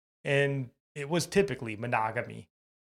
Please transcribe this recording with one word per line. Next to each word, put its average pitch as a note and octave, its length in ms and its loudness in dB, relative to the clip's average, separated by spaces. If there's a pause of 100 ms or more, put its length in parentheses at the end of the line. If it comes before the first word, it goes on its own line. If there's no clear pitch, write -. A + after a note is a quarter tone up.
(240)
and C#3 480 2 (240)
it C#3+ 120 -8
was E3 200 0
typically B2+ 480 0
monogamy. A2 760 -4 (400)